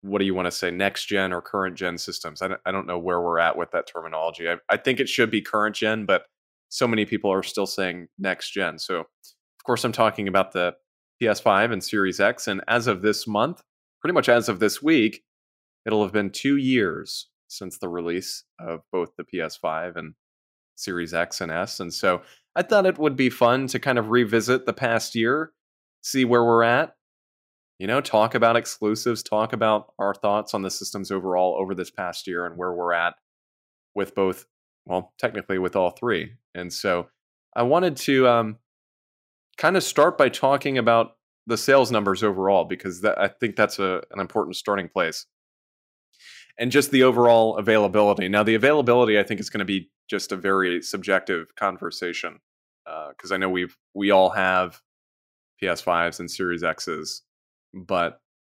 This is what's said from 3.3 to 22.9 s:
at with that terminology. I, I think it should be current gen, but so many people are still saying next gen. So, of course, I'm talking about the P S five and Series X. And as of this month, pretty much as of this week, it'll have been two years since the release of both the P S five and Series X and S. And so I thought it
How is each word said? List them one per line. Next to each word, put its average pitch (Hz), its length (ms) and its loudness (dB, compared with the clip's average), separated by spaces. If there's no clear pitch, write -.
at 82 180 2
with 82 140 -6
that 85 140 -4
terminology. 82 640 -6
I, 87 60 -2
I 104 80 2
think 131 240 -2
it 123 80 -2
should 113 200 0
be 104 120 -2
current 107 340 -2
gen, 110 300 -2
but 92 220 0
so - 180 -2
many 110 160 2
people 101 300 -2
are 95 100 0
still 98 240 -4
saying 90 400 -6
next 95 340 -6
gen. 85 280 -4
So, 90 200 -6
of - 680 -20
course, 120 180 0
I'm 117 80 0
talking 107 380 0
about 95 240 2
the 87 220 0
P 117 80 0
S 104 140 0
five 107 300 4
and 98 120 -6
Series 98 380 -2
X. 113 260 0
And 98 220 -4
as 117 180 0
of 98 140 -2
this 104 260 0
month, 113 340 -2
pretty 170 140 -2
much 135 160 2
as 120 180 4
of 98 120 -2
this 107 220 0
week, 139 420 2
it'll 107 180 2
have 92 100 -4
been 101 160 0
two 139 260 -2
years 127 720 -2
since - 280 -14
the 92 120 -8
release 87 560 -6
of 85 340 -10
both 87 260 -4
the 85 80 -14
P 87 160 -8
S 78 160 -8
five 82 400 -6
and 80 160 -12
Series 87 380 -8
X 85 280 -4
and 85 100 -6
S. 90 300 -6
And 85 120 -10
so - 280 0
I 175 60 0
thought 196 240 2
it 185 120 2